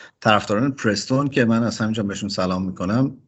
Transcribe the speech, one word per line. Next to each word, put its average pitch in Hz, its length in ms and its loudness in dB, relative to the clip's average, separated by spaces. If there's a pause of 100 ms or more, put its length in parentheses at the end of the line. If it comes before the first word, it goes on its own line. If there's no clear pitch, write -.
(200)
طرفداران 110 520 2
پرستون 131 560 0
که 131 160 2
من 113 180 4
از 110 160 -2
همینجا 110 240 -2
بهشون 101 260 -4
سلام 92 380 -2
می‌کنم، 107 500 0 (120)